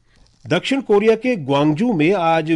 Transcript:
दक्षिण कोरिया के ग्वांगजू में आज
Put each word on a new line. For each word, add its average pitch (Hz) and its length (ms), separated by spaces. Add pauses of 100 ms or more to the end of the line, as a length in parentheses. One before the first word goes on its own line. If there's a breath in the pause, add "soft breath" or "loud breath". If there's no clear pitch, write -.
(440 soft breath)
दक्षिण 175 360
कोरिया 220 360
के 247 200
ग्वांगजू 151 560
में 160 200
आज 165 440